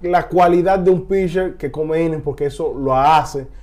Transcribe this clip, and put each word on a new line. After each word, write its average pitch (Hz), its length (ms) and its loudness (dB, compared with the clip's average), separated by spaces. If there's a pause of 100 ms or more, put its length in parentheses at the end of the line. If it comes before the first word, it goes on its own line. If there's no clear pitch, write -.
la 175 260 0
cualidad 180 520 4
de 180 100 2
un 180 180 2
pitcher 185 500 -2
que 139 140 -8
come 156 300 -2
innings, 160 220 -4
porque 143 240 -4
eso 151 280 -6
lo 135 200 -2
hace. 139 520 2 (160)